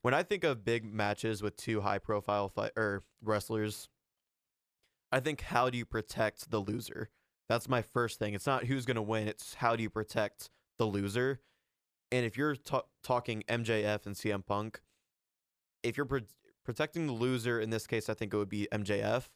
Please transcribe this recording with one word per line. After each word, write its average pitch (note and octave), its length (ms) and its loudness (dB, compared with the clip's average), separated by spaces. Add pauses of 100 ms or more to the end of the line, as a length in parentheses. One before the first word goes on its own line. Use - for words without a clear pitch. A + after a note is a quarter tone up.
when B2 120 4
I D#3+ 100 4
think F3 200 -2
of B2 220 0
big A#2 200 2
matches G#2 560 -2
with G#2 140 -2
two A2 260 -2
high-profile G2+ 680 0
fi-, G#2+ 280 -4
er, G2+ 260 0 (200)
wrestlers, G#2+ 680 -2 (1200)
I C3 80 4
think, C#3+ 220 -2
how B2+ 280 2
do B2 80 -2
you A#2+ 80 -4
protect - 640 -2
the A2 80 2
loser? G#2+ 500 -6 (380)
That's A#2 220 0
my B2 120 2
first - 380 0
thing. G#2 140 0
It's G2 140 -4
not C3 180 2
who's B2+ 200 0
gonna A#2 180 0
win. G#2+ 240 0
It's - 280 -8
how A#2 200 4
do A2+ 80 0
you G#2+ 60 -2
protect - 600 -2 (300)
the A2+ 60 4
loser? G#2+ 560 0 (720)
And B2+ 140 2
if A2 120 -4
you're D3 180 2
ta-, - 300 -2 (180)
talking A#2+ 440 0
M A#2 160 0
J A2 200 2
F G#2 240 0
and G2+ 100 -8
C G#2+ 140 0
M G2+ 100 0
Punk, G#2 400 -4 (1040)
if A#2+ 120 0
you're C#3+ 120 0
pro-, C3+ 140 0 (420)
protecting D#3 420 -2
the C#3 80 -2
loser, A#2+ 460 2
in A2 100 0
this A2+ 160 0
case, A2+ 240 -2
I A2 60 -2
think G#2 180 -4
it G#2+ 40 2
would G2+ 120 0
be G#2 220 -2
M G#2+ 120 0
J G#2 180 0
F, A2 340 0